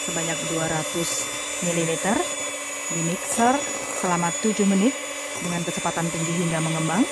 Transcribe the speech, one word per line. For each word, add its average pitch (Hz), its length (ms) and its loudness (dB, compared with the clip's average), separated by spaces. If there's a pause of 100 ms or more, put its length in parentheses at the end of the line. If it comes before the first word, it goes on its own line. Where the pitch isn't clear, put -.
sebanyak 165 360 -2 (120)
dua 160 160 0
ratus 160 600 -2 (340)
mililiter. 170 540 2 (720)
Di 170 160 -2
mixer 226 480 2 (480)
selama 170 400 2
tujuh 208 240 4
menit 196 320 6 (480)
dengan 175 160 -2
kecepatan 170 480 -2
tinggi 165 320 -2
hingga 165 160 2
mengembang. 160 540 2